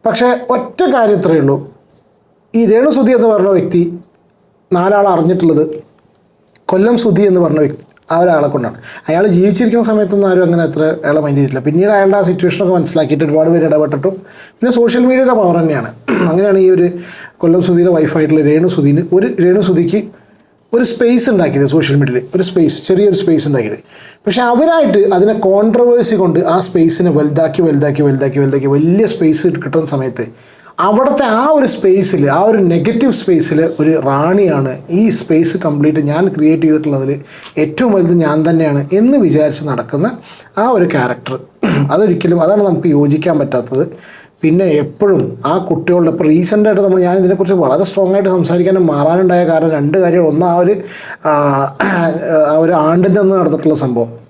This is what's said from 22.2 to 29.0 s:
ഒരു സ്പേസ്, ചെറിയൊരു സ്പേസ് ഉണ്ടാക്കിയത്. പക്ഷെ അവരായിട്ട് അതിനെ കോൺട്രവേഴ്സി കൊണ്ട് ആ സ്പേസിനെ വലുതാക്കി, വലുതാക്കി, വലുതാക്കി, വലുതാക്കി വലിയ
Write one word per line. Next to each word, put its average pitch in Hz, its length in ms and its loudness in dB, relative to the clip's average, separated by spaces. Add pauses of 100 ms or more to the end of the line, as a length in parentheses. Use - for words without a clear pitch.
ഒരു 185 140 0
സ്പേസ്, 156 280 0 (120)
ചെറിയൊരു 190 340 2
സ്പേസ് 147 280 0
ഉണ്ടാക്കിയത്. 110 280 -4 (460)
പക്ഷെ 220 180 -2 (100)
അവരായിട്ട് 320 480 2 (160)
അതിനെ 208 180 2 (140)
കോൺട്രവേഴ്സി 226 720 2
കൊണ്ട് 175 200 2 (140)
ആ - 20 0 (120)
സ്പേസിനെ 165 500 0
വലുതാക്കി, 151 500 -2
വലുതാക്കി, 143 400 0
വലുതാക്കി, 135 340 -2
വലുതാക്കി 139 360 -2
വലിയ 180 360 2